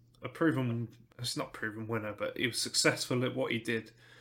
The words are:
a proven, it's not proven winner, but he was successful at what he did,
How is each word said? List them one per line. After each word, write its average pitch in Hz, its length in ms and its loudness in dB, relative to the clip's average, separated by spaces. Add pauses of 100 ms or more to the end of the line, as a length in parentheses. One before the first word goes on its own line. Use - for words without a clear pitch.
(240)
a 123 60 -6
proven, 127 580 2 (320)
it's 123 180 -4
not - 160 -6
proven 110 340 -6
winner, 107 300 -2
but - 200 -2
he 127 100 2
was 113 140 -2
successful 127 640 2
at 123 120 0
what 127 160 0
he 117 80 0
did, 113 320 -2 (300)